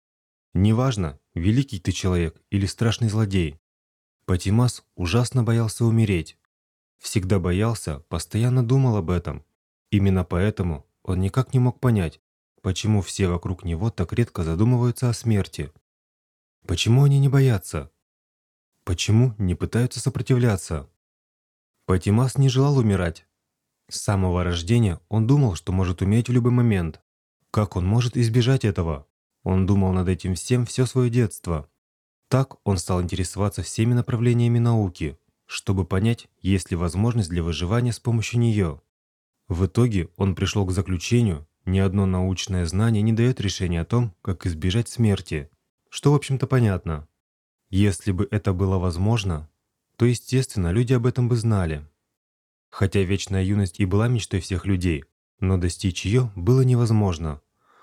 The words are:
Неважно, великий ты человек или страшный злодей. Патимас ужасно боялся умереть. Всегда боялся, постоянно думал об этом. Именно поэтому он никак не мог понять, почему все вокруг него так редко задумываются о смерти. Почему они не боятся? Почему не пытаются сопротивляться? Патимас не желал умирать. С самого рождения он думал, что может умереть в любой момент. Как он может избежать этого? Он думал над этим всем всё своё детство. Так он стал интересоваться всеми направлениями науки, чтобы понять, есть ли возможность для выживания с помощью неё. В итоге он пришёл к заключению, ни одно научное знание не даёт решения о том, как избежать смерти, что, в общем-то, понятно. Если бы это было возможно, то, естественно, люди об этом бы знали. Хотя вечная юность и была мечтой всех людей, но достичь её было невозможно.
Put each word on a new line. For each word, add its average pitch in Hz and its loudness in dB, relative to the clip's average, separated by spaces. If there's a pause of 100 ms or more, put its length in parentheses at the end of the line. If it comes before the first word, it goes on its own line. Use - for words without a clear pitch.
(540)
Неважно, 107 2 (160)
великий 107 0
ты 98 -2
человек 87 -2 (100)
или 98 0
страшный 113 -2
злодей. 98 -2 (640)
Патимас 104 0 (100)
ужасно 113 0
боялся 117 0
умереть. 110 2 (600)
Всегда 95 -2
боялся, 90 -2
постоянно 120 -2
думал 127 2
об 87 -2
этом. 82 -4 (460)
Именно 98 2
поэтому 90 -2 (160)
он 92 -4
никак 95 -2
не 127 2
мог 123 0
понять, 104 0 (420)
почему 101 0
все 92 -2
вокруг 87 -4
него 87 -2
так - -4
редко 110 -2
задумываются 117 0
о 117 0
смерти. 95 -2 (960)
Почему 120 4
они 139 6
не 139 4
боятся? 120 0 (920)
Почему 110 2
не 92 0
пытаются - -2
сопротивляться? 104 0 (1000)
Патимас 104 2
не 135 4
желал 135 2
умирать. 95 0 (600)
С - -12
самого 92 0
рождения 90 0
он 110 0
думал, 131 2
что - -6
может 92 0
умереть 107 2
в 123 -2
любой 123 2
момент. 104 0 (500)
Как 107 0
он 90 0
может 120 0
избежать 120 2
этого? 82 -2 (360)
Он 92 2
думал 95 2
над 90 0
этим 92 -2
всем 123 -2
всё - -2
своё 123 0
детство. 92 -2 (580)
Так 135 0
он 98 2
стал 90 -2
интересоваться 90 -4
всеми 110 0
направлениями 120 0
науки, 110 0 (280)
чтобы 95 -4
понять, 110 -2 (140)
есть 95 0
ли 92 -2
возможность 95 -2
для 87 -2
выживания 87 -2
с - -8
помощью 117 -2
неё. 104 0 (680)
В 87 0
итоге 104 0
он 98 0
пришёл 98 -2
к 90 -4
заключению, 95 0 (180)
ни 92 0
одно 98 2
научное 92 -2
знание 104 0
не 110 2
даёт 120 0
решения 90 -2
о 82 -4
том, 117 -2
как - -8
избежать 92 -2
смерти, 95 -2 (400)
что, - 0
в - 4
общем-то, 135 -2
понятно. 90 0 (640)
Если 98 2
бы 92 -2
это 104 -2
было 95 0
возможно, 90 -2 (480)
то, - 0
естественно, 120 -2
люди 117 0
об 120 2
этом 123 0
бы 120 2
знали. 92 -2 (840)
Хотя 98 0
вечная 95 -2
юность 98 0
и 101 2
была 101 0
мечтой 107 -2
всех 90 -6
людей, 90 0 (360)
но 95 2
достичь 90 -4
её 117 0
было 117 2
невозможно. 107 2 (420)